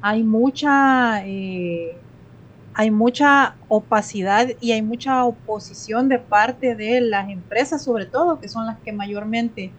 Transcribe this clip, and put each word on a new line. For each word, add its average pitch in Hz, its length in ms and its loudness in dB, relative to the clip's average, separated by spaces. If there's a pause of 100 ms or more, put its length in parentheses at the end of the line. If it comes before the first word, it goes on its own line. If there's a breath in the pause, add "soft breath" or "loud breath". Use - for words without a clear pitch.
hay 214 220 0
mucha, 247 1040 2
eh, 180 680 -6 (760)
hay 220 200 2
mucha 247 640 4 (120)
opacidad 214 800 0 (120)
y 233 100 -2
hay 220 120 0
mucha 247 420 -2
oposición 226 840 -4
de 254 120 2
parte 240 560 0
de 220 240 0
las 202 300 -2
empresas, 220 520 -4
sobre 220 240 -2
todo, 330 320 0
que 208 100 -16
son 226 160 -6
las 220 140 -8
que - 140 -14
mayormente 208 880 -6